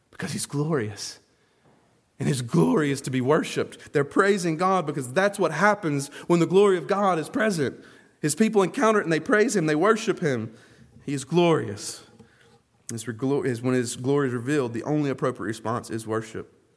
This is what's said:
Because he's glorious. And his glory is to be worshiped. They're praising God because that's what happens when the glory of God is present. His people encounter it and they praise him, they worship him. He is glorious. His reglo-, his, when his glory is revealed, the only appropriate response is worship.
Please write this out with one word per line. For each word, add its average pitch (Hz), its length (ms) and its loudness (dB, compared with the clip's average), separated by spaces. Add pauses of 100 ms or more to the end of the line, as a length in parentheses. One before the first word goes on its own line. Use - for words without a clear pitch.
(100)
Because - 220 -10
he's 107 140 -6
glorious. 143 720 -4 (1000)
And 139 80 -2
his 131 140 -2
glory 165 500 2
is 131 80 -4
to - 100 -8
be 131 100 -2
worshiped. - 720 -2
They're 143 120 2
praising 180 520 2
God 180 300 0
because 135 260 -6
that's 196 240 0
what 175 140 0
happens 156 580 0 (200)
when 175 100 6
the 165 80 4
glory 190 320 6
of 165 80 -6
God 190 320 2
is 147 100 -6
present. 180 460 0 (460)
His 151 160 0
people 220 260 4
encounter 208 380 2
it - 20 -6
and 165 100 0
they 156 60 2
praise 214 380 2
him, 165 100 2
they 156 80 2
worship 196 460 2
him. 123 340 -2 (500)
He 139 80 -6
is 135 120 -4
glorious. 156 800 0 (880)
His 117 120 -10
reglo-, 131 400 -2
his, 120 160 -2
when 127 140 0
his 123 220 0
glory 139 320 0
is 123 60 -4
revealed, 123 400 -2
the 117 100 -6
only 147 260 0
appropriate 123 380 -4
response 113 420 -6
is 113 160 -8
worship. 110 460 -6 (240)